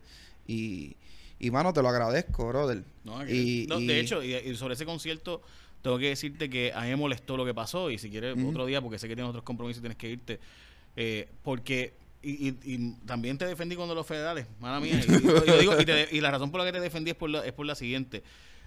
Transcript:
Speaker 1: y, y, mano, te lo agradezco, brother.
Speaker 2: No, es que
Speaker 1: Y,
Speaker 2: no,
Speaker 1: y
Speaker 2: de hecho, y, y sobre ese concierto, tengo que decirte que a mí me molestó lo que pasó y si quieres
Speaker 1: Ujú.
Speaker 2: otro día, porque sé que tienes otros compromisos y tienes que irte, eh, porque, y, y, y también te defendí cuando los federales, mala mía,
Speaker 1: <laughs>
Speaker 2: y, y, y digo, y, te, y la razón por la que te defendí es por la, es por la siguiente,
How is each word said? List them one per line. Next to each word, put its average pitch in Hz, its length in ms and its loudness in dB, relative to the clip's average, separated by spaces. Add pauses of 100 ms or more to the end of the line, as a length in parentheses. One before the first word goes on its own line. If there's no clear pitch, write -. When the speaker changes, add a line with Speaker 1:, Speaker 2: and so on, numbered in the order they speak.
(460)
Speaker 1:
y, 104 480 -6 (440)
y, 120 120 -2
mano, 160 220 2
te 151 80 2
lo 127 80 6
agradezco, 123 580 2
brother. 123 380 -2 (200)
Speaker 2:
No, 117 180 -10
es 139 60 -10
que 120 60 0
Speaker 1:
Y, 120 320 2
Speaker 2:
no, 123 140 -2
Speaker 1:
y 120 60 0
Speaker 2:
de 147 140 4
hecho, 160 220 -2
y, 127 140 -4
y 123 200 -6
sobre 127 180 -6
ese 143 100 -8
concierto, 160 560 -8 (400)
tengo 127 180 0
que 139 120 2
decirte 143 400 -4
que 123 240 0
a 110 80 -4
mí 120 80 -2
me 135 60 0
molestó 131 420 -2
lo 127 80 0
que 120 80 -2
pasó 151 360 -4
y 110 60 -4
si 104 140 -10
quieres 120 260 -6
Speaker 1:
Ujú. 127 140 0
Speaker 2:
otro 127 160 -2
día, 135 160 -2
porque 110 160 -8
sé 113 100 -10
que 113 80 -6
tienes 123 140 -6
otros 120 140 -8
compromisos 120 340 -6
y - 20 -12
tienes 117 160 -8
que 113 140 -8
irte, 120 280 -8 (580)
eh, 113 300 -4 (160)
porque, 127 520 -2 (280)
y, 143 260 -4
y, 131 140 -4
y 120 300 -4 (140)
también 123 320 -4
te 180 80 -2
defendí 170 280 -4
cuando 170 200 -4
los 160 120 -4
federales, 156 400 -4 (140)
mala 127 200 -4
mía, - 240 2
Speaker 1:
<laughs> - 40 -2
Speaker 2:
y, - 40 8
y, 160 420 8
y 156 60 12
digo, 165 200 8
y, 139 60 10
te, 151 280 6
y 151 60 4
la 147 100 4
razón 139 200 0
por 180 100 -2
la 180 60 2
que 180 60 0
te 180 80 -2
defendí 165 320 -2
es - 40 -4
por 160 140 -4
la, 151 160 0
es 123 80 -6
por 147 100 -8
la 147 100 -4
siguiente, 123 480 -4 (440)